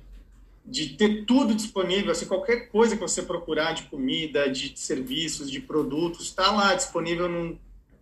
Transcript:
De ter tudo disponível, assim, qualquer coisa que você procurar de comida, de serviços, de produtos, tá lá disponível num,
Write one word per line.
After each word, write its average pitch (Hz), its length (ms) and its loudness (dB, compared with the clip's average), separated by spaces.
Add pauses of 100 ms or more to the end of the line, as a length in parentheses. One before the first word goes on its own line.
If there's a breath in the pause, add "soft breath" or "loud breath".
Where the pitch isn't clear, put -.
(640)
De - 320 -6
ter 214 300 4
tudo 247 280 4
disponível, 185 560 0
assim, - 160 -2
qualquer 214 440 -2
coisa 214 260 4
que - 60 -4
você 175 200 -2
procurar 160 500 -2
de - 120 -6
comida, 147 680 0
de 139 260 -6
serviços, 147 720 -4
de 131 120 -6
produtos, 151 720 -2
tá 190 180 4
lá 196 240 4
disponível 175 540 -2
num, 170 280 -4 (460)